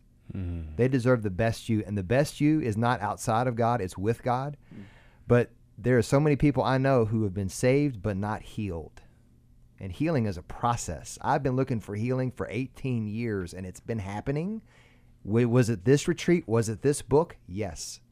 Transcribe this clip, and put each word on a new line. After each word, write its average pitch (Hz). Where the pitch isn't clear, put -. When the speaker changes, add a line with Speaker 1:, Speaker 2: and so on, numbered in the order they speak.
Speaker 1:
Mm. 85
Speaker 2:
They 123
deserve 127
the 104
best 113
you, 107
and 104
the 98
best 127
you 151
is 110
not 120
outside 107
of 120
God, 117
it's -
with 107
God. 131
Speaker 3:
Mm. 101
Speaker 2:
But 120
there 120
are 110
so 139
many 151
people 139
I 127
know 131
who 110
have 95
been 98
saved 135
but 104
not 104
healed. 87
And 95
healing 139
is 95
a 90
process. -
I've 139
been 131
looking 127
for 104
healing 127
for -
eighteen 120
years, 104
and 92
it's 92
been 113
happening. 139
Wa-, 117
was 120
it 98
this 143
retreat? 175
Was 113
it 107
this 143
book? 151
Yes. 92